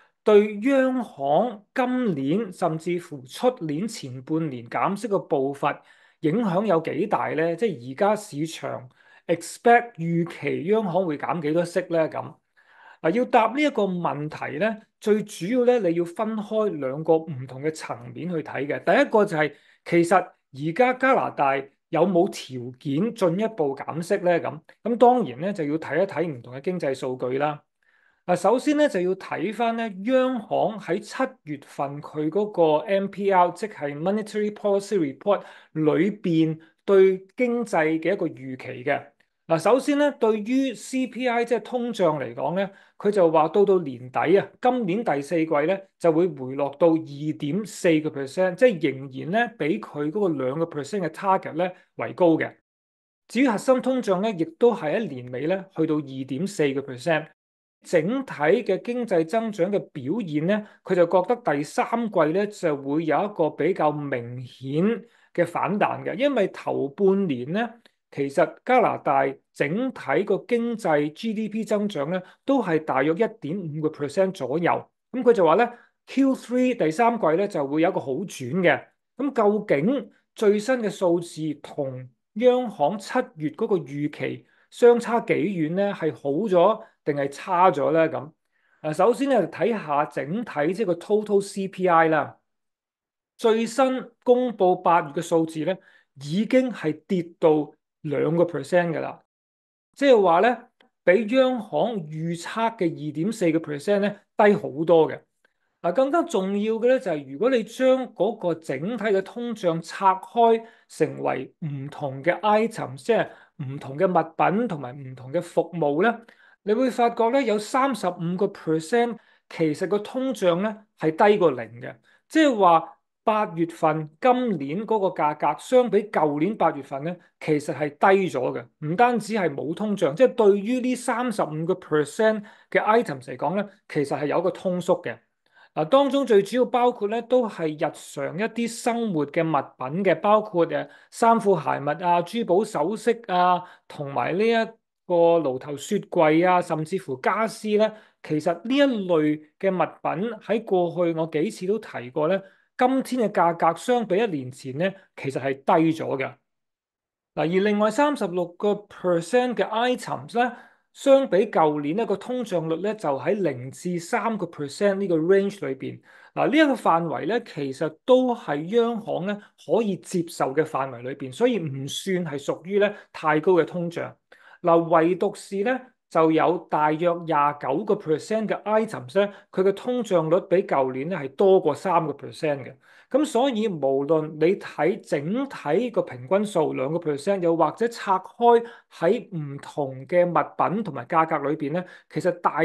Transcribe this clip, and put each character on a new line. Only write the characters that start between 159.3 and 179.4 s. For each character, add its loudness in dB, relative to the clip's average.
嘅 -2
items -4
呢， -2
相 4
比 4
舊 4
年 -4
呢 -2
個 -2
通 -8
脹 -4
率 -4
呢， -4
就 -4
喺 -2
零 -4
至 -6
三 -2
個 -6
percent -2
呢 -2
個 2
range 2
裏 -4
邊。 -12
嗱， 0
呢 2
一 6
個 2
範 2
圍 -4
呢， 0
其 -8
實 -4
都 4
係 -6
央 2
行 -6
呢 -6
可 2
以 -2
接 -4
受 -4
嘅 0
範 -4
圍 -14
裏 -8
邊， -10
所 2
以 0
唔 -6
算 -4
係 -8
屬 -6
於 0
呢 2
太 0
高 4
嘅 4
通 -6
脹。 -8
嗱， 4
唯 4
獨 -2
是 -6
呢， -2
就 4
有 2
大 2
約 0
廿 0
九 -2
個 0
percent -2
嘅 -6
items -2
呢， 2